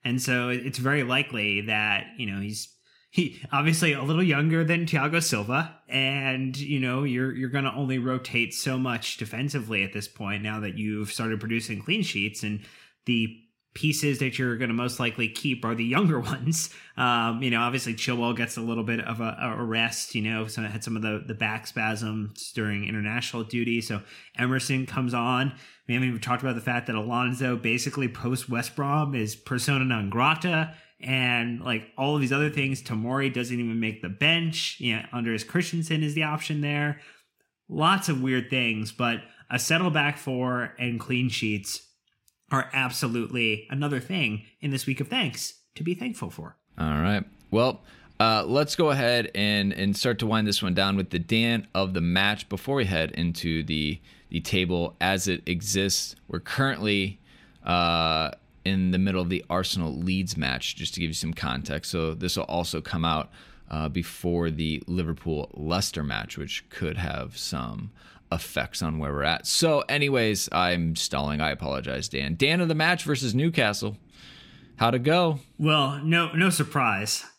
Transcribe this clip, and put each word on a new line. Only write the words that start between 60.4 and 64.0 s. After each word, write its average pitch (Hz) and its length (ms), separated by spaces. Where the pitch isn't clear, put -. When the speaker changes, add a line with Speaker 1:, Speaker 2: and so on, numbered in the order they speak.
Speaker 2:
just - 180
to - 60
give 80 100
you 80 40
some 82 200
context. 71 560
So 80 240
this 87 220
will 92 80
also 82 360
come 82 240
out, 78 240
uh, 78 180
before 85 600